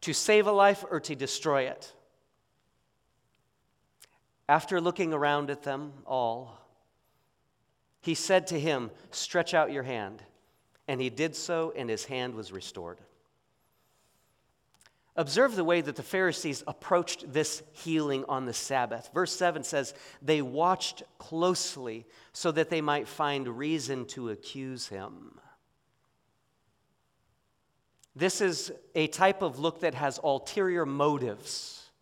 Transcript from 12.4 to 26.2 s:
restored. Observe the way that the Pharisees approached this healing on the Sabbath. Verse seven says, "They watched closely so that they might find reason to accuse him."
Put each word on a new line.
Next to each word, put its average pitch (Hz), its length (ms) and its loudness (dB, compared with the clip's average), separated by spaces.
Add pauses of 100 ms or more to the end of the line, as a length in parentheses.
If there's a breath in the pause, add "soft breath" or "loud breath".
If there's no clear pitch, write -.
restored. 90 480 -10 (2250 soft breath)
Observe 196 380 4
the 185 100 0
way 170 180 4
that 143 140 -6
the 139 60 -10
Pharisees 170 640 -2
approached 175 640 -2
this 147 320 -2 (100)
healing 147 540 0
on 131 200 -2
the 117 80 -4
Sabbath. 120 580 -2
Verse 175 240 0
seven 165 280 2
says, 139 280 -2 (300 loud breath)
"They 151 180 4
watched 156 640 0 (160)
closely 143 880 -2 (260 loud breath)
so - 200 0
that 156 180 2
they 165 100 2
might 147 260 0
find 135 520 -2
reason 135 480 -2
to 120 240 -8
accuse 127 580 -10
him." 98 500 -12 (2750)